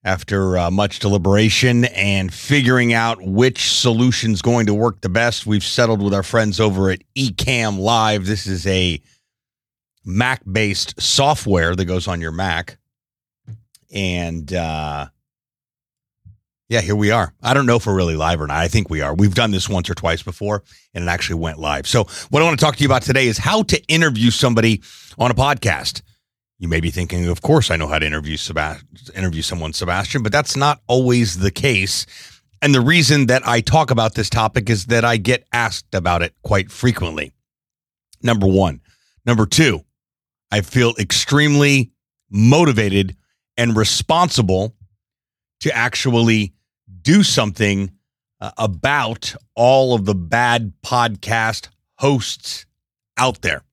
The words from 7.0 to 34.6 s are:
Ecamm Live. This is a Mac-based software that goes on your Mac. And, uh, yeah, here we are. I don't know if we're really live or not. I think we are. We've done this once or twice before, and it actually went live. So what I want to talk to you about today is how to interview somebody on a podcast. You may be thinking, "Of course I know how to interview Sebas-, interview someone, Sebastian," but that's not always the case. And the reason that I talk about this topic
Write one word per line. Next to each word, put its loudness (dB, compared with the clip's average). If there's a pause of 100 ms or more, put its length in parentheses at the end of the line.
Ecamm -2
Live. 0
This -4
is -6
a 0 (1040)
Mac-based -2
software 0
that -2
goes -4
on -6
your -8
Mac. -6 (1160)
And, -4
uh, -6 (1600)
yeah, 2
here 0
we 2
are. 0 (100)
I 2
don't 2
know 4
if 0
we're 0
really 0
live 0
or -6
not. -6
I 0
think -2
we -4
are. -4
We've 2
done 2
this -2
once -4
or -4
twice -2
before, -6 (300)
and -8
it -4
actually -4
went -6
live. -6
So 0 (220)
what 2
I 4
want 0
to 2
talk 0
to 0
you 2
about 2
today 0
is -2
how 0
to -2
interview 2
somebody 2 (360)
on 2
a 0
podcast. -2 (580)
You -6
may 0
be -2
thinking, -4
"Of -4
course 2
I -2
know -4
how -2
to -2
interview -6
Sebas-, -10
interview -4
someone, -8
Sebastian," -4
but -4
that's -2
not -2
always 2
the 0
case. -2 (560)
And 4
the 4
reason 4
that 2
I 2
talk 2
about 0
this -4
topic 0